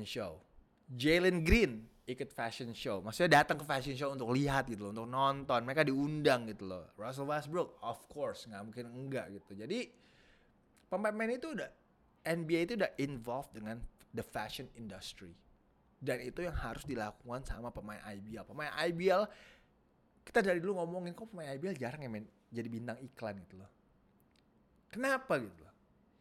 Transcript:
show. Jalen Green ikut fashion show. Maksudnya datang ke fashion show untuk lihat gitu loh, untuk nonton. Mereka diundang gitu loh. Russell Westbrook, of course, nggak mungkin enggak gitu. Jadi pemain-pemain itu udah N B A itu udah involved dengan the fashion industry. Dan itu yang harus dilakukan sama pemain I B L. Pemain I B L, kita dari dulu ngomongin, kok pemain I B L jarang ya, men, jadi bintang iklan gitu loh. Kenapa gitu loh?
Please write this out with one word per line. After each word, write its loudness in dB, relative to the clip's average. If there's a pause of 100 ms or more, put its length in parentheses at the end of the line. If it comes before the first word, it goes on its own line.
show. -6 (480)
Jalen 4
Green 6 (240)
ikut -6
fashion -4
show. -4
Maksudnya 6
datang 0
ke -8
fashion 0
show -2
untuk -2
lihat 4
gitu -6
loh, -8
untuk -8
nonton. 2
Mereka 6
diundang 4
gitu -8
loh. -8
Russell -6
Westbrook, -2
of -4
course, -6
nggak -8
mungkin -10
enggak -4
gitu. -16
Jadi -4 (960)
pemain-pemain 0
itu -6
udah -6 (600)
N 0
B 4
A 2
itu -2
udah 2
involved -4
dengan -8 (320)
the -4
fashion -6
industry. -12 (640)
Dan -4
itu -6
yang -4
harus -4
dilakukan -6
sama -8
pemain -10
I -10
B -10
L. -10
Pemain -8
I 2
B 4
L, 8 (1000)
kita 4
dari 4
dulu -2
ngomongin, -6
kok -14
pemain -8
I -4
B -2
L -6
jarang -4
ya, -6
men, -6 (240)
jadi -4
bintang -6
iklan -8
gitu -20
loh. -20 (1200)
Kenapa 2
gitu -10
loh? -20 (460)